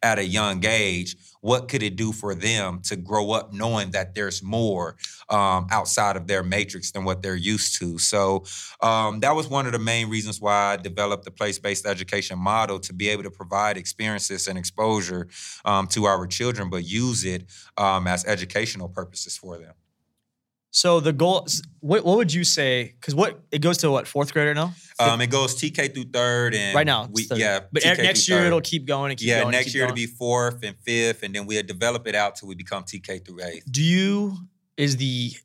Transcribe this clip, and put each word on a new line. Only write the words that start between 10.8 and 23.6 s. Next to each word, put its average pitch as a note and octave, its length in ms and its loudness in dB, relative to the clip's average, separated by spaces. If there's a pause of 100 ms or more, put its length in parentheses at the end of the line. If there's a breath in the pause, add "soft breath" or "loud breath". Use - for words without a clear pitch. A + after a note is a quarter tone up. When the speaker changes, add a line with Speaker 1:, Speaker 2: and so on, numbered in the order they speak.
Speaker 1:
the F#2 80 -14
place-based G2+ 540 -4
education F#2+ 520 -4
model, G2 440 0
to - 120 -10
be G2 140 -2
able G#2 160 0
to F#2+ 80 -10
provide G2 460 -2
experiences G2 720 -4
and F#2+ 80 -4
exposure, F2+ 720 -2 (340 loud breath)
um, G2 240 2
to G#2 160 0
our F#2+ 240 4
children, G#2 420 -2
but F2+ 140 -4
use A2+ 400 -2
it, F#2 260 -6 (280 loud breath)
um, F#2+ 300 2
as F2+ 180 0
educational F#2+ 640 -2
purposes F2+ 480 -10
for F2+ 200 -14
them. E2 160 -20 (1000)
Speaker 2:
So E3+ 280 4
the D#3 140 2
goal, F3 320 4
s-, - 160 -2 (180)
what, E3 240 2
what F#3+ 140 6
would F#3+ 160 4
you F3 100 0
say? B2+ 560 2
'Cause C#3+ 160 -4
what, F#3 240 2 (100)
it D3+ 120 -2